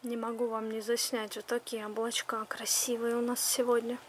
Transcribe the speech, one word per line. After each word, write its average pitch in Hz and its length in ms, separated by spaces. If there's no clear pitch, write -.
Не 233 120
могу 233 300
вам 220 240
не 220 100
заснять. 226 540
Вот 214 120
такие 233 380
облачка 226 600
красивые 233 720
у 240 60
нас 240 180
сегодня. 240 580